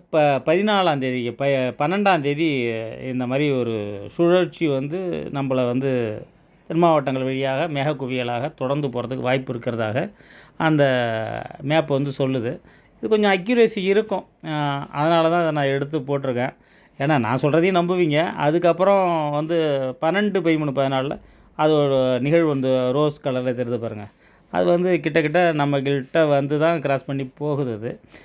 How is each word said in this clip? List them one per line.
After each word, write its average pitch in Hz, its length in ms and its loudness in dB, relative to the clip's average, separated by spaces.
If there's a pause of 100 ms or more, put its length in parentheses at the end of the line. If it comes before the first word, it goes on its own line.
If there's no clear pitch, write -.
(100)
ப-, 147 340 4
பதினாலாம் 185 540 2
தேதிக்கு, 127 360 -2
ப-, 131 440 0
பன்னெண்டாம் 185 420 2
தேதி 143 480 0 (360)
இந்த 127 220 -4
மாதிரி 139 240 0
ஒரு 107 600 -4
சுழற்சி 170 580 2
வந்து 151 640 -4
நம்மள 131 340 -2
வந்து 123 560 -2 (440)
தென் 165 120 -4
மாவட்டங்கள் 147 440 2
வழியாக 135 460 -2
மேக 147 260 -2
குவியலாக 127 600 -6
தொடர்ந்து 139 340 -2
போறதுக்கு 123 320 -6
வாய்ப்பு 127 340 -2
இருக்கிறதாக 117 580 -4 (440)
அந்த 156 280 2 (800)
மேப் 151 240 0
வந்து 143 320 -2
சொல்லுது. 131 420 -2 (380)
இது 220 100 -6
கொஞ்சம் 214 240 4
அக்யூரசி 220 520 2
இருக்கும். 196 400 0 (200)
ஆ, 147 480 -2
அதனால 165 360 2
தான் 175 120 2
இதை 160 120 0
நான் 139 220 2
எடுத்து 143 240 -2
போட்டிருக்கேன். 135 560 -2 (440)
ஏன்னா, 139 200 2
நான் 117 240 0
சொல்றதையும் 170 420 2
நம்புவீங்க. 175 480 0
அதுக்கப்புறம் 165 1000 2
வந்து 156 260 -2 (440)
பன்னெண்டு, 190 400 0
பதிமூணு, 156 340 2
பதினாலுல 135 460 -2 (360)
அது 156 160 4
ஒரு 135 480 2
நிகழ்வு 160 280 4
வந்து 131 440 0
ரோஸ் 147 340 0
கலர்ல 127 260 -2
தெரியுது 120 260 -4
பாருங்க. 107 280 -10 (440)
அது 180 140 0
வந்து 175 360 2
கிட்ட 156 200 0
கிட்ட 165 320 2
நம்ம 143 280 0
கிட்ட 139 460 0
வந்து 143 320 2
தான் 165 220 2
கிராஸ் 135 240 -2
பண்ணி 139 300 -6
போகுது 143 400 -4
அது. 110 260 -10 (240)